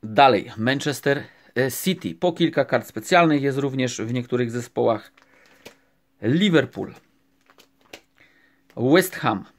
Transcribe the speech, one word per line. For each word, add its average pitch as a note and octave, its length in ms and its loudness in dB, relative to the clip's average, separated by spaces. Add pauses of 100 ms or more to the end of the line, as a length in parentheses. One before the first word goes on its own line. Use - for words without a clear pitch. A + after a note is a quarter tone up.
Dalej A2 540 4
Manchester, C#3 680 -2 (320)
e, B2+ 160 0
City. F3+ 440 -4
Po F3 180 -2
kilka D#3 320 0
kart A#2 220 -2
specjalnych D#3+ 540 2
jest C3+ 160 -2
również C3 440 -4
w A2 120 -4
niektórych B2 380 -2
zespołach. A#2 600 -2 (1080)
Liverpool, C#3 720 0 (1800)
West D3 380 2
Ham A2 300 -2 (140)